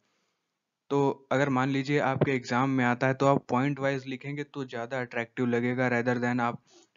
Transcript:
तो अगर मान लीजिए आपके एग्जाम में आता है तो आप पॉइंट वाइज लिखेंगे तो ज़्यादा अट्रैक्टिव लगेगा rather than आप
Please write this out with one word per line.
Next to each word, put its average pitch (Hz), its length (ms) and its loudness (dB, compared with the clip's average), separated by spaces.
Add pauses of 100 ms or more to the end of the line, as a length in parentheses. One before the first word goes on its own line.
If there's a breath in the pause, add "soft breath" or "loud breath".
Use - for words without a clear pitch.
(880)
तो 139 420 0
अगर 139 180 2
मान 131 200 2
लीजिए 139 300 0
आपके 131 320 0
एग्जाम 127 380 0
में 131 160 2
आता 123 220 2
है 131 60 2
तो 135 120 0
आप 139 240 4
पॉइंट 135 300 0
वाइज 135 280 -2
लिखेंगे 139 360 -8
तो 143 220 -8
ज़्यादा 127 340 -8
अट्रैक्टिव 123 460 -4
लगेगा 123 440 0
rather 123 340 0
than 123 180 0
आप 120 200 -2 (360 soft breath)